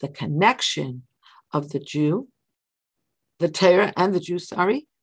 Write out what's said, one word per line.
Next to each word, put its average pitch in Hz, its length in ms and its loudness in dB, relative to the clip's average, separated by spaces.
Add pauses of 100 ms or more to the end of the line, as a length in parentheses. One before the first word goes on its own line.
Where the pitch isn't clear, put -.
The 170 80 -6
connection 147 920 -2 (480)
of 147 180 -4
the 147 100 -4
Jew, 151 480 -2 (1120)
the 170 100 0
Torah 190 460 4
and 190 180 2
the 180 60 2
Jew, 175 200 -6
sorry, 208 480 -2 (160)